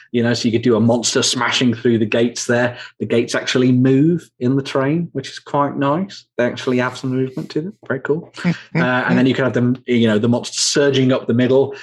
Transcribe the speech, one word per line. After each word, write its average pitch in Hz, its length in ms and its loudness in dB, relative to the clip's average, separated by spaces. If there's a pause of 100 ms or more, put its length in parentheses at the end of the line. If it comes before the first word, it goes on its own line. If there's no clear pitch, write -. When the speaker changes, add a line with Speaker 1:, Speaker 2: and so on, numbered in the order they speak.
(120)
Speaker 1:
you 120 100 0
know, 117 100 2
so 117 160 -2
you 107 40 2
could 110 100 0
do 117 140 4
a 107 40 2
monster 117 420 2
smashing 120 520 0
through 117 240 0
the 107 80 0
gates 120 400 -2
there. 120 320 0 (220)
The 107 60 -4
gates 117 280 -2
actually 127 380 2
move 135 680 2
in 127 180 0
the 135 60 0
terrain, 143 500 -2
which 135 180 -8
is - 100 -16
quite 143 360 -2
nice. 147 480 -4 (140)
They 120 80 2
actually 123 320 -2
have 123 180 -2
some 131 140 -6
movement 131 400 -4
to 151 120 -4
them. 185 140 -12 (100)
Very 135 140 -4
cool. 160 380 -4
Speaker 2:
<laughs> 175 160 -2 (200)
Speaker 1:
Uh, 127 340 0
and 123 100 2
then 127 80 4
you 127 80 2
can 135 100 0
have 117 100 -2
them, 123 320 0
you 117 200 2
know, 107 120 2
the 117 100 2
monster - 320 -2
surging 135 500 2
up 127 160 0
the 117 80 0
middle 127 480 2